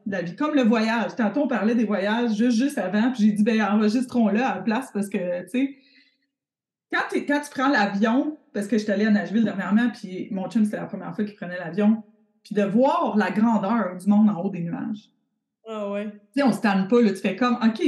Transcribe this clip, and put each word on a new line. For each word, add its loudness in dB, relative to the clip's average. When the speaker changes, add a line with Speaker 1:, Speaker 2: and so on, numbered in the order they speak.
Speaker 1:
de -6
la -4
vie. -8
Comme -2
le 4
voyage. 2
Tantôt, 0
on 0
parlait 0
des 2
voyages 0
juste, 2
juste 0
avant, 0
puis 0
j'ai 4
dit, « 2
Ben, 2
enregistrons-le 2
à -2
la -8
place » -2
parce -4
que, -4
tu -14
sais, -2
quand -2
t'es, -2
quand 0
tu -10
prends -2
l'avion, 0
parce -4
que 0
je 0
suis -4
allée 0
à 4
Nashville 0
dernièrement, 0
puis -10
mon -6
chum, 2
c'était -2
la -8
première -10
fois -4
qu'il -10
prenait -10
l'avion, 0
puis -10
de 2
voir 2
la 2
grandeur 0
du -8
monde 6
en -2
haut -4
des -8
nuages. -8
Speaker 2:
Ah -6
ouais. -6
Speaker 1:
Tu -6
sais, 4
on 4
se -4
tanne 2
pas, 4
là, 6
tu -2
fais -2
comme, « 0
OK, » 2